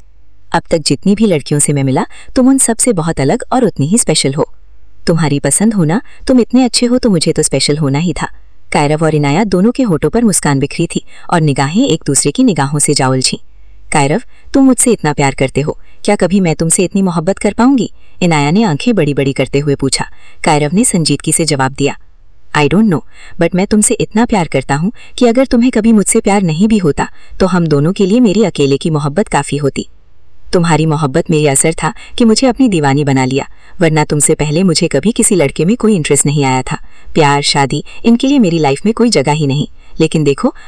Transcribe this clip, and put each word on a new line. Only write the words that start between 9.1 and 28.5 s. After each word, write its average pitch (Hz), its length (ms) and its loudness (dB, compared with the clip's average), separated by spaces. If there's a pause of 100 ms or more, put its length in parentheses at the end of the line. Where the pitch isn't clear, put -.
इनाया 147 300 2
दोनों 190 280 2
के 269 100 -2
होठों 156 280 0
पर 233 140 2
मुस्कान 151 340 0
बिखरी 151 280 -2
थी - 180 -6 (260)
और 175 100 2
निगाहें 151 480 2
एक - 180 -2
दूसरे 147 240 0
की 254 140 2
निगाहों 147 340 0
से 143 160 0
जा 135 140 0
उलझीं। 131 420 -2 (420)
"कायरव, 151 300 0 (320)
तुम 269 100 4
मुझसे 254 280 4
इतना 151 200 0
प्यार 139 220 0
करते 135 260 -2
हो, 147 180 -4 (260)
क्या 208 120 2
कभी 190 240 2
मैं 165 140 2
तुमसे 165 300 0
इतनी 196 180 0
मोहब्बत 175 360 -2
कर 202 140 0
पाऊंगी?" 240 400 2 (300)
इनाया 151 280 2
ने 208 120 4
आंखें 208 320 0
बड़ी-बड़ी 143 380 0
करते 135 260 -2
हुए 143 160 0
पूछा। - 360 -2 (340)
कायरव 147 280 2
ने 214 120 2
संजीदगी 156 480 -2
से 170 120 0
जवाब 135 280 0
दिया, 139 260 -4 (580)
"I 147 120 2
don't 214 180 2
know, 170 140 0 (400)
but 170 140 0
मैं 185 120 0
तुमसे 214 280 2
इतना 214 320 0
प्यार 185 200 0
करता 139 280 -2
हूँ 165 180 -2 (260)
कि 240 80 4
अगर 254 200 4
तुम्हें 247 240 2
कभी 226 220 4
मुझसे 214 280 2
प्यार 202 220 2
नहीं 170 260 2
भी 220 100 4
होता, 170 300 0 (320)
तो 185 60 4
हम 175 200 0
दोनों 147 260 2
के 202 140 0
लिए 220 140 4
मेरी 208 240 4
अकेले 139 320 0